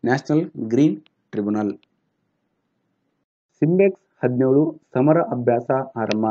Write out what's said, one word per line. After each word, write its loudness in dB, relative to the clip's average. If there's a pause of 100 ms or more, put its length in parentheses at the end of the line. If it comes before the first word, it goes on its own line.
ನ್ಯಾಷನಲ್ 0
ಗ್ರೀನ್ 0 (300)
ಟ್ರಿಬ್ಯುನಲ್. -4 (1800)
ಸಿಂಬೆಕ್ಸ್ 0
ಹದಿನೇಳು 0 (120)
ಸಮರ 2
ಅಭ್ಯಾಸ -2 (240)
ಆರಂಭ. -4